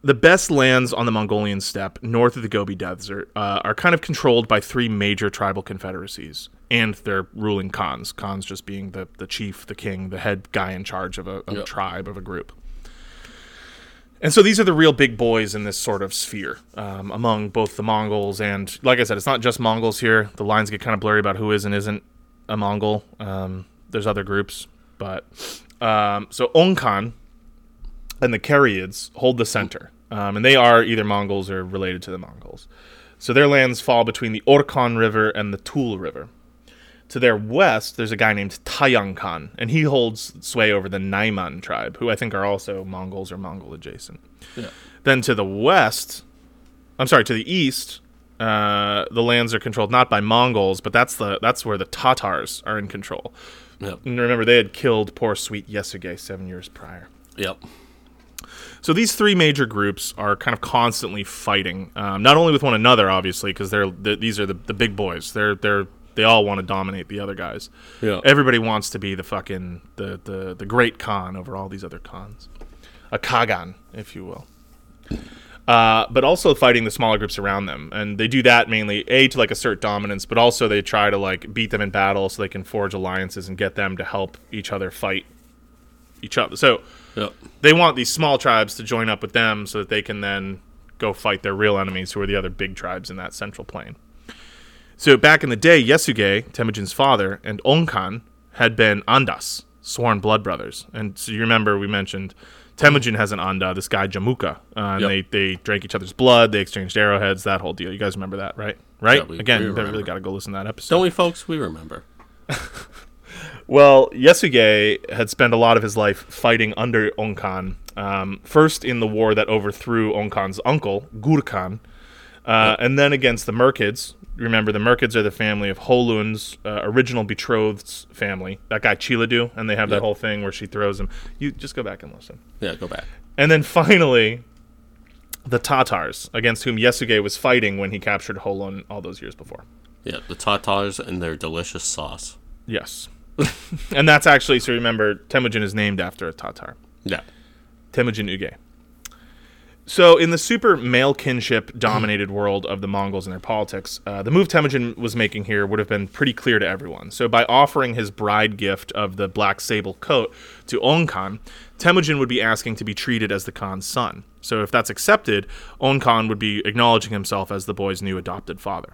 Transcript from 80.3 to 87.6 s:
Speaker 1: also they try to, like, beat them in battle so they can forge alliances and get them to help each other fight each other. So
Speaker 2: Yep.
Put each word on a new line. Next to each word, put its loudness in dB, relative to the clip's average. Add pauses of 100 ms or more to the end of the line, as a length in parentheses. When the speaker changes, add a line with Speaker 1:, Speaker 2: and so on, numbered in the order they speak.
Speaker 1:
also 4
they 2
try 2
to, 0
like, -4
beat -4
them -2
in -4
battle 0
so -8
they -4
can -10
forge -4
alliances -6
and -10
get -2
them -4
to -8
help -6 (120)
each -10
other -6
fight -6 (920)
each -8
other. -2
So 4 (340)
Speaker 2:
Yep. -6 (280)